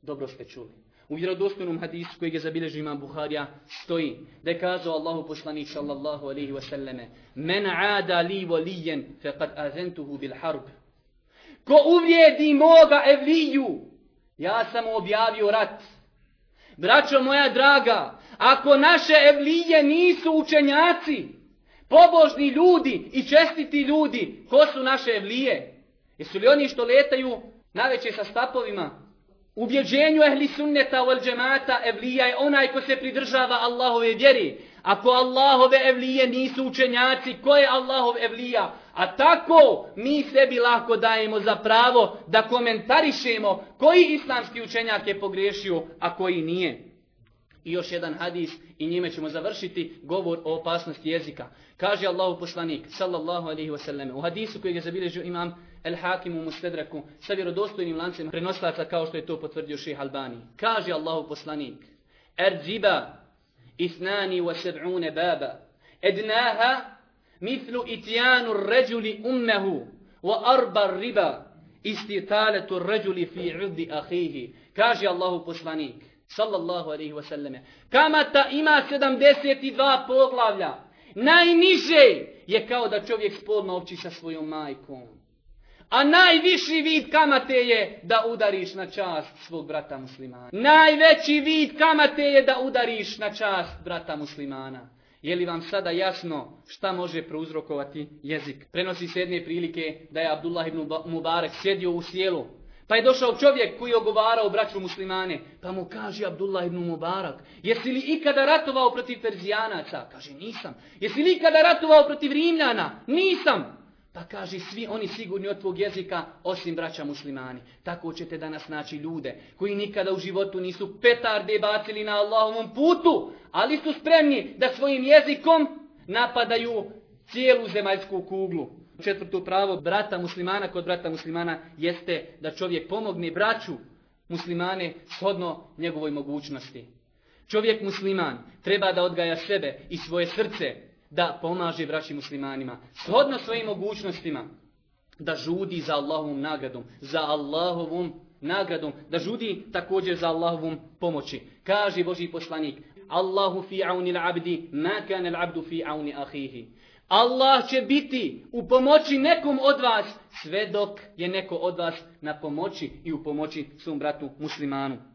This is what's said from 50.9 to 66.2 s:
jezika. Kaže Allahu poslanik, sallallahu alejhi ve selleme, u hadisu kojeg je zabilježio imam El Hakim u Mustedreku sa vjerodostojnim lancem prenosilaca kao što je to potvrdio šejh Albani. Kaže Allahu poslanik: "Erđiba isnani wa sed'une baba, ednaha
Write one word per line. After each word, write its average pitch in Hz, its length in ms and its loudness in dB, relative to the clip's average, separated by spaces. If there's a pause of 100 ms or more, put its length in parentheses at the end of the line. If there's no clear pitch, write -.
jezika. 151 360 -8 (300)
Kaže 196 300 -2
Allahu 180 340 -2
poslanik, 170 480 -8
sallallahu 175 600 -6
alejhi 156 220 -8
ve 147 80 -8
selleme, 143 340 -10
u 135 80 -10
hadisu 208 400 -8
kojeg 180 160 -6
je 165 60 -8
zabilježio 170 400 -8
imam 175 440 -10 (180)
El 170 120 -8
Hakim 175 420 -6
u 160 40 -8
Mustedreku 160 600 -10 (180)
sa - 140 -6
vjerodostojnim 185 600 -6
lancem 170 340 -8
prenosilaca 170 540 -6
kao 165 220 -4
što 165 100 -10
je 156 100 -10
to 160 140 -8
potvrdio 147 360 -10
šejh 143 240 -12
Albani. 135 360 -10 (200)
Kaže 208 360 -2
Allahu 160 360 -6
poslanik: 147 460 -12 (640)
"Erđiba 185 680 0 (720)
isnani 185 600 -4
wa 170 140 -4
sed'une 165 600 -6
baba, 160 360 -2 (520)
ednaha 220 800 0 (600)